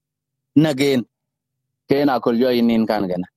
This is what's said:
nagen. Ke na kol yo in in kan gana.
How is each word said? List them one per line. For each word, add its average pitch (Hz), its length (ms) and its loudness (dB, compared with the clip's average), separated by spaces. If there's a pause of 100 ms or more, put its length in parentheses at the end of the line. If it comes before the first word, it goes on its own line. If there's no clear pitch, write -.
(560)
nagen. 143 480 2 (840)
Ke 143 180 0
na 123 140 0
kol 120 160 -2
yo 127 140 0
in 117 200 2
in 113 160 0
kan 104 220 -2
gana. 90 180 -6 (100)